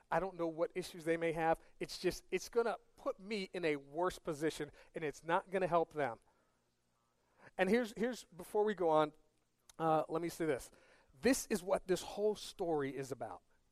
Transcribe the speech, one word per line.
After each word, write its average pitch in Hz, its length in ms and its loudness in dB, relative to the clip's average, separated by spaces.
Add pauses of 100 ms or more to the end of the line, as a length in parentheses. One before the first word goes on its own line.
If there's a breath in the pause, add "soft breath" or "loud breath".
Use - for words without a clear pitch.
I 160 100 2
don't 180 200 -4
know 170 80 0
what 165 260 -2
issues 175 320 -8
they 165 120 2
may 165 160 0
have. 165 260 2 (200 soft breath)
It's - 200 -8
just, - 320 -2
it's 185 180 -4
gonna 233 280 0 (200)
put - 220 -6
me 196 340 -6
in 175 120 -2
a 151 100 2
worse 143 420 -2
position, 151 540 -2 (240 soft breath)
and 165 80 -6
it's 143 200 -6
not 175 280 0
gonna 185 160 0
help 165 260 2
them." 135 240 -2 (1400 soft breath)
And 185 100 4
here's, 233 260 4
here's, 226 300 -2 (100)
before 208 280 0
we 214 100 2
go 175 160 2
on, 156 240 6 (680)
uh, 160 300 4
let 160 120 -2
me 170 80 -4
say 170 160 -4
this. 139 240 -2 (520 soft breath)
This - 280 4
is 190 140 -2
what 190 240 0
this 180 140 2
whole 208 340 0
story 151 560 -2
is 131 200 -6
about. 107 300 -8 (300)